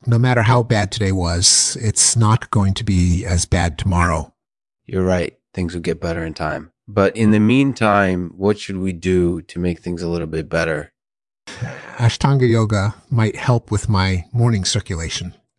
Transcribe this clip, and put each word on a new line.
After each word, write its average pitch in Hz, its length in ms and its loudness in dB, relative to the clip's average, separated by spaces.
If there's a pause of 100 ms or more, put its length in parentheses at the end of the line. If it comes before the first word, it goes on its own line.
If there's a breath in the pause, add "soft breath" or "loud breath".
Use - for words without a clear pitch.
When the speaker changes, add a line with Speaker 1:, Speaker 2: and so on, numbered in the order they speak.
Speaker 1:
no 117 100 4
matter 120 260 4
how 123 200 4
bad 101 300 0
today 98 180 0
was, 87 720 0
it's - 340 0
not 110 380 2
going 98 220 2
to 117 100 -6
be 90 400 2
as 85 220 0
bad 87 320 0
tomorrow. 85 540 0 (540)
Speaker 2:
You're 95 160 -2
right. 92 340 0 (180)
Things 87 200 -4
will 87 80 -6
get - 180 -4
better 85 240 -6
in 80 100 -8
time. 78 360 -8 (160)
But 101 300 0
in 110 140 4
the 107 100 4
meantime, 104 960 2
what 101 220 0
should - 180 -10
we 95 160 -4
do 87 500 0
to - 160 -14
make 87 220 -4
things 87 220 -8
a 85 60 -4
little 85 180 -4
bit 78 220 -8
better? 80 440 -4 (1080 loud breath)
Speaker 1:
Ashtanga 127 500 2
yoga 107 460 2 (160)
might 110 260 0
help - 340 -2
with - 180 -2
my 95 440 0
morning 117 320 0
circulation, 87 720 -6 (240)